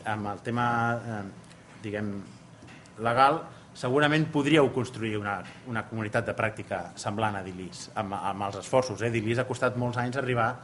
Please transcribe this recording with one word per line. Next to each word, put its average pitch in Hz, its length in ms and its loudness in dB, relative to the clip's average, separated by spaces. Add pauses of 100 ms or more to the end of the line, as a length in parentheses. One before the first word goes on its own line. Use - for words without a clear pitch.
amb 104 300 -2
el - 100 -12
tema, 120 220 0 (340)
eh, 107 220 -6 (580)
diguem, 104 320 -4 (880)
legal, 131 400 6 (320)
segurament 147 600 4
podríeu 143 420 6
construir 110 420 -2
una, 101 220 -2 (340)
una 110 160 -2
comunitat 113 400 -2
de 104 80 -2
pràctica 101 540 -4 (100)
semblant 104 400 -2
a 92 40 -8
Dilis, 92 520 -10
amb, 101 200 -4
amb 98 340 -4
els 101 100 -8
esforços, 107 400 0
eh? 117 120 0
Dilis 117 280 0
ha 123 80 -2
costat 123 320 0
molts 120 240 -2
anys 123 160 -2
arribar 123 320 0 (120)